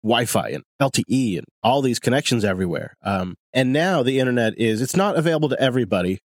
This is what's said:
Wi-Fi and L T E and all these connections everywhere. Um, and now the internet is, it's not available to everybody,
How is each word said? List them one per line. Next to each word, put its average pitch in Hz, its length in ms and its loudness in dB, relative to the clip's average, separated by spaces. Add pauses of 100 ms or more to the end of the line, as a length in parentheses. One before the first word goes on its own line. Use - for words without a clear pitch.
Wi-Fi 113 460 0
and 71 140 -8 (180)
L 135 100 2
T - 200 -2
E 117 260 0
and - 100 -8 (160)
all 135 200 2
these 127 160 0
connections 120 460 0
everywhere. 90 580 -2
Um, 92 320 -4 (180)
and 127 200 2
now 165 300 2
the 131 160 0
internet 123 380 0
is, 110 240 0
it's 131 160 -4
not 196 200 2
available 156 320 2
to 131 120 -4
everybody, 101 680 0